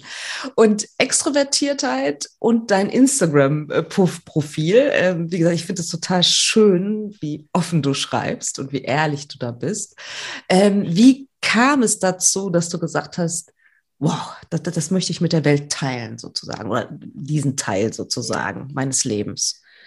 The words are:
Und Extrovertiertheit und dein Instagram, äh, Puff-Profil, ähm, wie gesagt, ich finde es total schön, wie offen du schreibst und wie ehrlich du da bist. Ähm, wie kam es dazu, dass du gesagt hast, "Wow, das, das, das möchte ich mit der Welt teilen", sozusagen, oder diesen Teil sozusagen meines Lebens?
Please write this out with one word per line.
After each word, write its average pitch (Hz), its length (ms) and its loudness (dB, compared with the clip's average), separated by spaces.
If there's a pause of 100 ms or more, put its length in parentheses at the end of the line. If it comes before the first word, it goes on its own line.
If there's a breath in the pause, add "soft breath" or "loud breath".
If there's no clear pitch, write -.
(560 loud breath)
Und 214 320 4 (100)
Extrovertiertheit 277 1300 0 (100)
und 233 320 2
dein 196 180 2
Instagram, 151 800 4
äh, 165 140 0
Puff-Profil, 170 1120 2
ähm, 170 380 0
wie 190 60 -4
gesagt, 170 180 4
ich 170 100 -4
finde 170 180 -6
es 165 60 -8
total 175 340 -2
schön, 208 1000 2
wie 151 320 -8
offen 170 300 0
du 139 100 0
schreibst - 640 -4
und 135 140 -8
wie 139 100 -4
ehrlich 147 460 -2
du - 100 -18
da 120 140 -6
bist. 139 440 -8 (540 loud breath)
Ähm, 202 380 6
wie 240 400 6 (140)
kam 262 420 4
es - 160 0
dazu, 190 500 0
dass 165 200 0
du 175 100 -6
gesagt 156 400 -4
hast, 170 340 -4 (460)
"Wow, 160 360 -2 (140)
das, 160 140 -4
das, 175 100 -4
das 165 180 -4
möchte 185 200 -2
ich 160 100 -4
mit 170 120 0
der 156 120 0
Welt 147 260 2
teilen", 120 460 -6
sozusagen, - 540 -10
oder 110 200 -4
diesen 147 640 -6
Teil 104 380 -2
sozusagen 101 800 -6
meines 131 320 -4
Lebens? 104 540 -4 (280 loud breath)